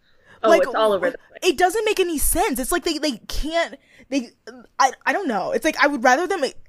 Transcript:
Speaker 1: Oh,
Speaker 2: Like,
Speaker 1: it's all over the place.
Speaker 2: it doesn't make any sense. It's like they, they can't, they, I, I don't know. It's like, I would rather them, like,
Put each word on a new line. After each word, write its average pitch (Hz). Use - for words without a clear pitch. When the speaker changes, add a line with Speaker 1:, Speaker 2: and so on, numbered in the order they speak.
Speaker 1:
Oh, -
Speaker 2:
Like, 330
Speaker 1:
it's 233
all 220
over 180
the -
place. -
Speaker 2:
it 240
doesn't 381
make 427
any 349
sense. 320
It's 262
like 349
they, 320
they 294
can't, 311
they, 254
I, 269
I 269
don't 370
know. 190
It's -
like, 311
I 277
would 285
rather 269
them, 359
like, 240